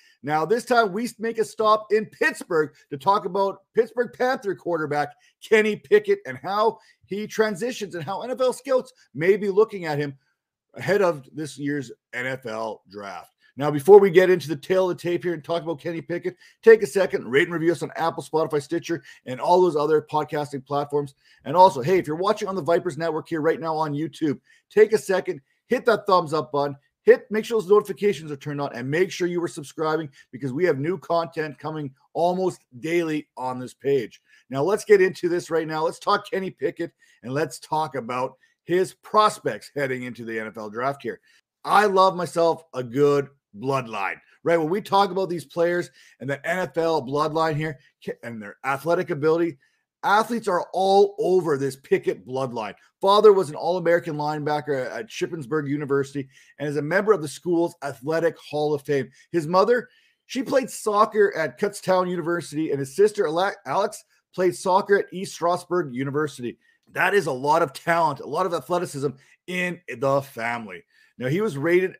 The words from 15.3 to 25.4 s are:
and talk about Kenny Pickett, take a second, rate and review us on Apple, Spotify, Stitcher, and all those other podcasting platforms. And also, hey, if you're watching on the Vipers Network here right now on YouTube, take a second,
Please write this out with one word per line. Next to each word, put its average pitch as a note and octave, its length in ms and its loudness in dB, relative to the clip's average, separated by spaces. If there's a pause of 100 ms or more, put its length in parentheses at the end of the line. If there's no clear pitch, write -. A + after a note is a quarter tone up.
and D#3+ 100 -10
talk E3+ 200 -4
about E3 180 -8
Kenny E3 180 -8
Pickett, F3 380 -8 (240)
take A3 220 8
a - 20 -2
second, F#3 420 -2
rate C#3+ 200 2
and F3 60 -8
review E3 180 0
us D3+ 100 -2
on D3+ 140 -8
Apple, E3 260 -2
Spotify, D3+ 400 -2
Stitcher, E3 420 -6 (220)
and B2+ 160 -8
all E3+ 180 4
those F3 160 4
other D3+ 240 4 (120)
podcasting D3 520 -4
platforms. C#3+ 520 -4 (280)
And D3 140 -2
also, F#3 240 8
hey, F3+ 160 2
if E3+ 80 0
you're D3+ 120 -4
watching G#3 300 -2
on F#3+ 60 -4
the F#3 80 -4
Vipers E3+ 380 0
Network D#3+ 280 -4
here E3 140 -4
right D3+ 180 0
now D#3+ 160 -6
on D3+ 200 -2
YouTube, D3+ 440 -4 (300)
take G#3+ 240 6
a G#3+ 60 4
second, F#3 420 -4 (240)